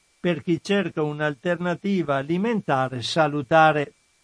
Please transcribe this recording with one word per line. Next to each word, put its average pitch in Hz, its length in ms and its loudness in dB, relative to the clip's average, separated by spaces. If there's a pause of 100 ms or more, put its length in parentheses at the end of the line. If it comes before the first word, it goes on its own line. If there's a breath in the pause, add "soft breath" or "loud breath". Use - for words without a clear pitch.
(200)
per 170 240 -2
chi 165 180 0
cerca 196 400 -2
un'alternativa 156 1160 -2
alimentare 143 840 -2
salutare. 151 920 2 (300)